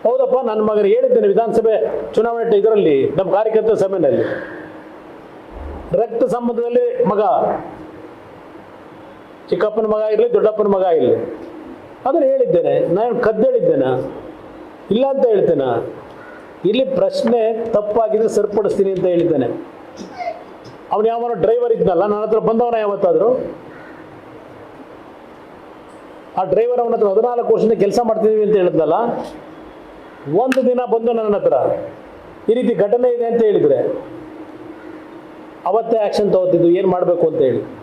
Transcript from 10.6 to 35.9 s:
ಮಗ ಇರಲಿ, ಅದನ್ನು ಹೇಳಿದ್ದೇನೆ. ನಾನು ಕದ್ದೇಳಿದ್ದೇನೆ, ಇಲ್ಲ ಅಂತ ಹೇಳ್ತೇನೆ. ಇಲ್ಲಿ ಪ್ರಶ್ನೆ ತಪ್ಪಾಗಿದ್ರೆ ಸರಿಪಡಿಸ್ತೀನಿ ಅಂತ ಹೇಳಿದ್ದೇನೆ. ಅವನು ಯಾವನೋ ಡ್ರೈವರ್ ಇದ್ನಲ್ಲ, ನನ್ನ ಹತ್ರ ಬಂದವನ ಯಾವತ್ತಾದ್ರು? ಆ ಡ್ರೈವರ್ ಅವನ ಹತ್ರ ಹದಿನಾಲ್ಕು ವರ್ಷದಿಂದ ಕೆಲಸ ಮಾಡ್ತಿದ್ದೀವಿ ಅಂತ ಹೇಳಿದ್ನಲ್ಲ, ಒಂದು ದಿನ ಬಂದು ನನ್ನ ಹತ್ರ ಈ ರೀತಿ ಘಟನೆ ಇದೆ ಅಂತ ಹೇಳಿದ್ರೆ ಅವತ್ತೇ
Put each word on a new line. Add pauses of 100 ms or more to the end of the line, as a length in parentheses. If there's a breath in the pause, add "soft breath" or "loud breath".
ಮಗ (140)
ಇರಲಿ, (920)
ಅದನ್ನು
ಹೇಳಿದ್ದೇನೆ. (240)
ನಾನು (140)
ಕದ್ದೇಳಿದ್ದೇನೆ, (1040)
ಇಲ್ಲ
ಅಂತ
ಹೇಳ್ತೇನೆ. (1000)
ಇಲ್ಲಿ (140)
ಪ್ರಶ್ನೆ (340)
ತಪ್ಪಾಗಿದ್ರೆ
ಸರಿಪಡಿಸ್ತೀನಿ
ಅಂತ
ಹೇಳಿದ್ದೇನೆ. (1500)
ಅವನು
ಯಾವನೋ
ಡ್ರೈವರ್
ಇದ್ನಲ್ಲ,
ನನ್ನ
ಹತ್ರ (100)
ಬಂದವನ
ಯಾವತ್ತಾದ್ರು? (3000)
ಆ (100)
ಡ್ರೈವರ್
ಅವನ
ಹತ್ರ
ಹದಿನಾಲ್ಕು
ವರ್ಷದಿಂದ
ಕೆಲಸ (100)
ಮಾಡ್ತಿದ್ದೀವಿ
ಅಂತ
ಹೇಳಿದ್ನಲ್ಲ, (1500)
ಒಂದು
ದಿನ (120)
ಬಂದು
ನನ್ನ
ಹತ್ರ (960)
ಈ
ರೀತಿ (120)
ಘಟನೆ
ಇದೆ
ಅಂತ
ಹೇಳಿದ್ರೆ (1900)
ಅವತ್ತೇ